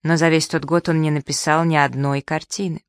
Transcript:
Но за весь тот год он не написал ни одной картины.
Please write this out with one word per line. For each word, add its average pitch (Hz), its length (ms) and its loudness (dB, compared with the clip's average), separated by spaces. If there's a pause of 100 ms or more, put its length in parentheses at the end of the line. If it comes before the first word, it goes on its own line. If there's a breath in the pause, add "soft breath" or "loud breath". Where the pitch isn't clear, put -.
Но 165 100 4
за 165 120 4
весь 160 180 2
тот 156 180 -4
год 165 220 0
он 160 140 2
не 156 80 0
написал 151 560 0
ни 165 100 2
одной 139 460 0
картины. 160 680 -6